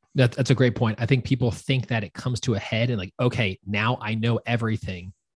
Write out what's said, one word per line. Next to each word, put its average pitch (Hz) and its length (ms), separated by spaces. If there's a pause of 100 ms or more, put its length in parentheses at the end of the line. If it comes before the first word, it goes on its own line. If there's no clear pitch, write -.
(160)
That, 127 160
that's 131 180
a 135 40
great 123 200
point. 110 260
I 117 60
think 131 180
people 123 260
think 127 360
that 110 180
it - 80
comes 117 280
to 117 140
a 98 40
head 117 320
and 117 80
like, 92 220
"Okay, 117 440
now 107 380
I 107 140
know 113 300
everything. 110 640 (240)